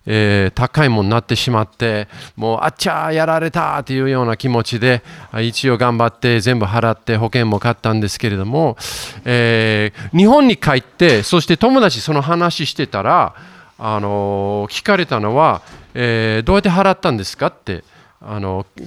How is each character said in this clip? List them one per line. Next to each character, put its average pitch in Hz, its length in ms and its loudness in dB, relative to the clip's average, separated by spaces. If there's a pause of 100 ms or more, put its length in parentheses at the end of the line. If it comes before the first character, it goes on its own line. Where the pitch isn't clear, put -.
え 101 420 2
ー、 - 0 -
高 135 340 2
い 131 40 4
も 110 120 2
ん 98 80 2
な 117 100 2
っ - 40 -2
て 131 120 -2
し - 160 -2
ま 110 120 2
っ - 40 -4
て、 107 400 -4 (300)
も 113 200 -2
う、 - 40 -8
あ 156 60 0
っ 156 100 -4
ち 190 120 -4
ゃ 160 180 -2
ー、 160 60 -2
や 160 120 0
ら 160 160 0
れ 165 100 -4
た 151 260 -4
ー - 20 -6
っ 135 40 -8
て 131 100 -6
い 131 80 0
う 135 80 0
よ 127 140 0
う - 20 -2
な 113 120 -2
気 131 100 -4
持 117 160 2
ち 117 160 -4
で、 123 240 2 (300)
あ、 113 80 -4
一 117 280 -2
応 120 80 2
頑 120 200 0
張 117 180 0
っ - 20 -20
て 120 220 2
全 120 200 0
部 104 60 0
払 113 260 0
っ 110 60 -6
て 113 200 -4
保 113 80 0
険 117 220 0
も 104 120 0
買 120 140 0
っ - 20 -8
た - 160 -2
ん 110 80 0
で 104 80 0
す - 100 -8
け 117 120 -4
れ 101 80 -2
ど 95 80 -4
も、 139 320 -2 (480)
え 110 680 0 (220)
ー、 160 40 0
日 190 100 8
本 269 200 6
に 208 80 4
帰 139 220 0
っ 127 40 -2
て、 131 420 2
そ 175 180 2
し - 40 -6
て 170 120 2
友 262 240 4
達 170 180 2
そ 190 140 -4
の - 80 2
話 170 460 -2
し - 60 -6
て 147 140 -4
た 98 160 -4
ら、 135 320 2 (420)
あ 107 220 -4
の 101 720 -2
ー、 - 20 -18
聞 - 100 -8
か 202 140 2
れ 180 100 0
た 123 140 -2
の 107 160 -2
は、 139 260 2 (320)
え 113 480 0
ー、 - 40 -6
「ど 175 80 2
う - 20 4
や 202 40 4
っ - 20 2
て 202 80 0
払 190 220 4
っ 180 60 -2
た 170 140 -2
ん 117 60 -2
で 95 80 -6
す - 100 -12
か？」 143 120 -2
っ 175 60 -6
て、 - 300 -10 (380)
あ 104 180 -10
の、 98 260 -6 (220)